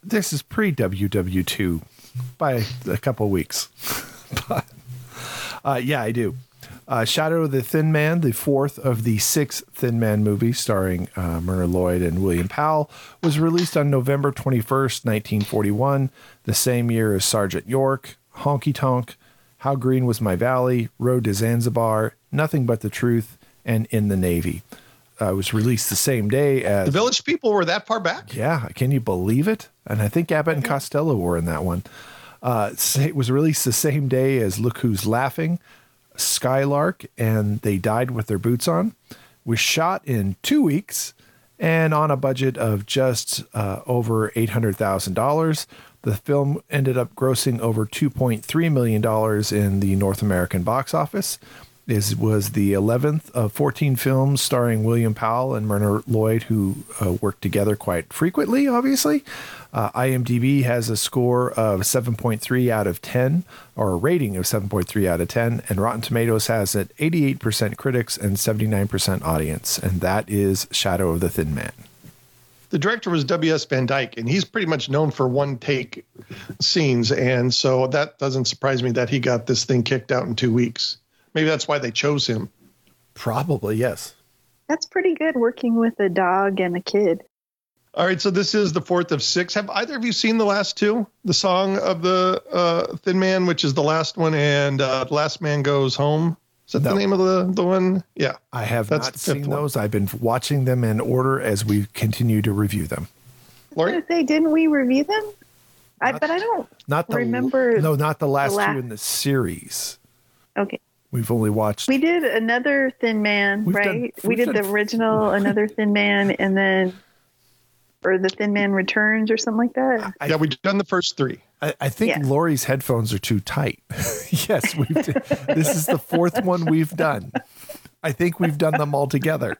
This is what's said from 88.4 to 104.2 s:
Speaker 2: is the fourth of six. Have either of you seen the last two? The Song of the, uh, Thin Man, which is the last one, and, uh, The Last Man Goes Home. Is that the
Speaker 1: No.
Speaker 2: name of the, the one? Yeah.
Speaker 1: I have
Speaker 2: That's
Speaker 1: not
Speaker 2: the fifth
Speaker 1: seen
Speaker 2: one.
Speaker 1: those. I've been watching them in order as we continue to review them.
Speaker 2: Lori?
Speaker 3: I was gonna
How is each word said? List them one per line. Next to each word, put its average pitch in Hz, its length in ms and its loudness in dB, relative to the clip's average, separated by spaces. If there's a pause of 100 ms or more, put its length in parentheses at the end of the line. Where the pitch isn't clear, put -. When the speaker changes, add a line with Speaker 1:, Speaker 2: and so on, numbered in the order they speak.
Speaker 2:
is 202 180 2
the 160 80 -2
fourth 175 300 0
of 143 100 -2
six. 175 320 -2
Have 208 160 -2
either 233 260 -4
of 233 80 -6
you 240 100 -2
seen 226 260 0
the 220 60 4
last 202 320 0
two? 214 280 0 (200)
The 175 100 0
Song 190 420 2
of 185 240 -2
the, 185 400 2 (100)
uh, 170 460 0
Thin 185 220 0
Man, 190 260 2
which 175 180 0
is 139 120 2
the 151 80 2
last 156 340 0
one, 160 160 2
and, 143 480 2
uh, 131 220 0
The 151 100 -4
Last 151 260 -2
Man 147 220 -2
Goes 139 340 2
Home. 156 400 0 (300)
Is - 80 -20
that - 60 0
the 143 100 0
Speaker 1:
No. 196 80 2
Speaker 2:
name 196 160 2
of 190 60 2
the, 185 240 2 (100)
the 185 100 0
one? 185 400 2 (120)
Yeah. - 220 -2 (140)
Speaker 1:
I 123 120 -4
have 117 260 0
Speaker 2:
That's 151 160 0
Speaker 1:
not 131 80 -6
Speaker 2:
the 135 60 -14
fifth - 160 -2
Speaker 1:
seen 143 120 -4
Speaker 2:
one. 143 140 -2
Speaker 1:
those. 143 160 -2
I've 107 140 0
been 101 180 0 (100)
watching 123 460 0
them 123 180 2
in 110 160 2
order 127 400 0
as 107 240 0
we 104 300 2
continue 110 480 2
to 110 100 2
review 101 360 0
them. - 220 -6 (640)
Speaker 2:
Lori? 170 160 2
Speaker 3:
I - 60 -2
was 320 120 -4
gonna 339 120 2